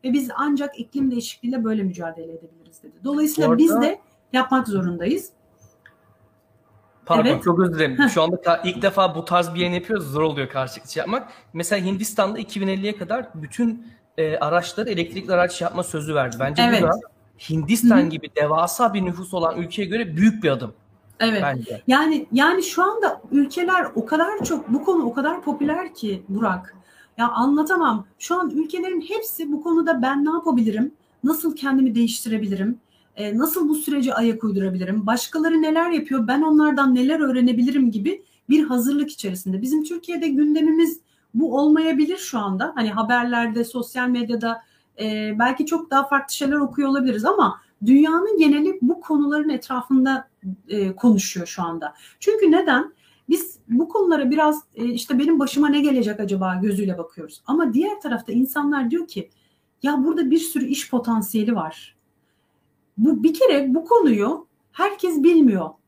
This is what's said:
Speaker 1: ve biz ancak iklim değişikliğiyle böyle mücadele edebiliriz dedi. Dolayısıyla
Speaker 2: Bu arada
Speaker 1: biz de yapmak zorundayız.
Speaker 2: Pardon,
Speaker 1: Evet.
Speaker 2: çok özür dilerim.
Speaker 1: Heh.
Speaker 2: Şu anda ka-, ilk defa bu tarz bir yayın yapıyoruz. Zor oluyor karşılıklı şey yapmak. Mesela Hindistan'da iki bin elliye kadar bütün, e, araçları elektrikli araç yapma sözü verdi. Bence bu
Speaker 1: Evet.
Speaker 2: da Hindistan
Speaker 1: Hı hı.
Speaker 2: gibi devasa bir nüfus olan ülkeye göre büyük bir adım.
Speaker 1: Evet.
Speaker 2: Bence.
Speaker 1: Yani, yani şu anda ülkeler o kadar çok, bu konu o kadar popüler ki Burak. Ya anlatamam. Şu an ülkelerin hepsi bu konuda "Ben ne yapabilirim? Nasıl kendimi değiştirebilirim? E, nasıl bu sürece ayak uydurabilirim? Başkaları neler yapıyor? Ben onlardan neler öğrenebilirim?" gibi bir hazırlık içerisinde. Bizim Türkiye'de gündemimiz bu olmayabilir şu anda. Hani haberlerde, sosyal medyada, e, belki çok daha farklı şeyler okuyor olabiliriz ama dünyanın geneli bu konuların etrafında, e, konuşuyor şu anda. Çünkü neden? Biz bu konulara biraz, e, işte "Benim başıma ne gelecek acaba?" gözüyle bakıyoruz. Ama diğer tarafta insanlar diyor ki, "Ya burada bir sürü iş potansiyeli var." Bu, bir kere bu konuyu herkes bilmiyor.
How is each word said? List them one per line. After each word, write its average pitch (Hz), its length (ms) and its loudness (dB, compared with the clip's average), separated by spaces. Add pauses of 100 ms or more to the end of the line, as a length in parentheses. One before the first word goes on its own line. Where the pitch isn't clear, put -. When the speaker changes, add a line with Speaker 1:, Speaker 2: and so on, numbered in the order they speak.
Speaker 1:
ve 254 80 -2
biz 262 240 0
ancak 285 440 -2
iklim 269 300 -2
değişikliğiyle 240 540 -6
böyle 214 180 0
mücadele 165 500 -8
edebiliriz - 500 -20
dedi. - 100 -20 (120)
Dolayısıyla 302 440 0
Speaker 2:
Bu 240 40 4
arada 240 100 6
Speaker 1:
biz 311 180 4
de 339 200 0 (320)
yapmak 262 360 0
zorundayız. 185 640 -2 (1800)
Speaker 2:
Pardon, 214 240 4
Speaker 1:
Evet. - 120 0
Speaker 2:
çok 175 160 2
özür 180 160 2
dilerim. 147 240 0
Speaker 1:
Heh. 277 100 6
Speaker 2:
Şu 175 140 2
anda 175 140 0
ka-, 170 320 0
ilk - 140 -6
defa 190 320 2
bu 165 100 -8
tarz 175 300 0
bir 175 60 -4
yayın 175 140 0
yapıyoruz. 175 360 -4
Zor 147 120 0
oluyor 143 260 -2
karşılıklı 131 420 -8
şey 156 100 -6
yapmak. 233 280 -6 (240)
Mesela 175 340 -4
Hindistan'da 196 520 -2
iki 202 220 -10
bin 190 80 -2
elliye 196 280 -4
kadar 214 380 -8
bütün, 226 520 -4 (320)
e, 156 180 -2
araçları 175 540 -2
elektrikli 175 420 -4
araç 175 280 0
yapma 175 220 -4
sözü 156 320 -6
verdi. 127 260 -2
Bence 143 220 0
bu 240 40 6
Speaker 1:
Evet. 226 160 4
Speaker 2:
da 160 80 2 (600)
Hindistan 202 480 4
Speaker 1:
Hı - 60 6
hı. 170 40 0
Speaker 2:
gibi 156 280 -8
devasa 165 580 0
bir 190 100 0
nüfus 180 300 -8
olan 165 240 -2
ülkeye 175 260 -6
göre 196 320 -4
büyük 214 280 2
bir 151 60 2
adım. 117 220 -4 (480)
Speaker 1:
Evet. 220 220 0
Speaker 2:
Bence. 131 440 -6
Speaker 1:
Yani, 294 460 2
yani 330 300 2
şu 349 200 -2
anda 403 480 0
ülkeler 349 640 0
o 226 120 -4
kadar 349 380 -2
çok, 254 280 -4
bu 269 120 -2
konu 349 200 2
o 233 80 -2
kadar 302 300 -4
popüler 302 520 -4
ki 202 340 -6
Burak. 190 480 -4 (420)
Ya 233 100 0
anlatamam. 277 760 0 (120)
Şu 359 220 -4
an 330 100 -2
ülkelerin 339 500 -4
hepsi 330 520 -6
bu 302 100 -6
konuda 330 400 2
"Ben 285 220 0
ne 311 60 0
yapabilirim? 254 640 0 (300)
Nasıl 320 320 -2
kendimi 262 380 2
değiştirebilirim? 220 840 -2 (380)
E, 208 220 -4
nasıl 320 300 0
bu 302 60 2
sürece 277 400 -2
ayak 226 300 0
uydurabilirim? 190 640 -2
Başkaları 311 560 0
neler 330 280 0
yapıyor? 262 360 -2
Ben 269 160 0
onlardan 302 520 4
neler 269 260 2
öğrenebilirim?" 254 680 2
gibi 226 320 -4 (260)
bir 302 160 4
hazırlık 285 460 0
içerisinde. 190 520 -6
Bizim 302 220 0
Türkiye'de 339 440 -6
gündemimiz 311 720 2 (340)
bu 240 220 0
olmayabilir 302 600 4
şu - 220 -6
anda. 202 360 -2
Hani 226 160 -2
haberlerde, 233 760 0
sosyal 247 440 -6
medyada, 233 540 -2 (380)
e, 214 380 -4
belki 262 280 0
çok 330 240 -4
daha 277 180 2
farklı 277 260 -2
şeyler 285 220 -2
okuyor 285 320 -2
olabiliriz 254 360 0
ama 349 360 0 (260)
dünyanın 320 520 4
geneli 302 440 4
bu 262 180 2
konuların 294 480 0
etrafında, 262 800 0 (400)
e, 196 280 -2
konuşuyor 190 500 2
şu - 160 -10
anda. 165 320 -6 (260)
Çünkü 415 320 4
neden? 311 400 2 (360)
Biz 349 300 -2 (100)
bu 269 200 2
konulara 330 420 2
biraz, 302 320 2 (120)
e, 233 100 -6
işte 240 340 -2
"Benim 302 200 4
başıma 285 300 2
ne 285 120 2
gelecek 240 400 2
acaba?" 185 420 -2
gözüyle 196 360 -2
bakıyoruz. - 480 -14
Ama 277 280 0
diğer 403 260 0
tarafta 233 320 -6
insanlar 262 580 0
diyor 339 160 -2
ki, - 240 -12 (520)
"Ya 277 220 0
burada 311 260 0
bir 320 80 4
sürü 262 260 -2
iş - 260 -6
potansiyeli 226 640 -2
var." 160 420 -8 (1000)
Bu, 233 240 2
bir 311 120 2
kere 285 400 2
bu 330 100 0
konuyu 285 600 2 (260)
herkes 359 500 -2
bilmiyor. 254 480 4 (180)